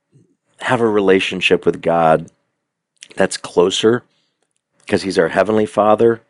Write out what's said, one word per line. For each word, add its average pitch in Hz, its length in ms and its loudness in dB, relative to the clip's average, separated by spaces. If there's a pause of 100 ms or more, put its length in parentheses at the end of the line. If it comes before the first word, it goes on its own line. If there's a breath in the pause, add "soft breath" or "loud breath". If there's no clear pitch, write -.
(600)
have 123 200 -2
a 117 60 2
relationship 95 760 0
with 85 160 -2
God 82 500 0 (840)
that's 95 220 -2
closer 110 680 0 (840)
'cause 98 160 -2
he's 92 160 -4
our 82 100 2
heavenly 107 360 0
Father. 107 640 0